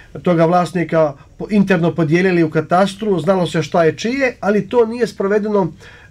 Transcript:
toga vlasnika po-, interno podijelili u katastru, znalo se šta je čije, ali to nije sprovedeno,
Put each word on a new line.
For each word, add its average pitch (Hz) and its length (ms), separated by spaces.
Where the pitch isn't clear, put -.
toga 165 240
vlasnika 165 680
po-, 165 120
interno 190 460
podijelili 175 480
u 156 60
katastru, 180 720
znalo 175 280
se 160 160
šta 170 200
je 156 120
čije, 247 440
ali 202 300
to 240 160
nije 226 220
sprovedeno, 202 640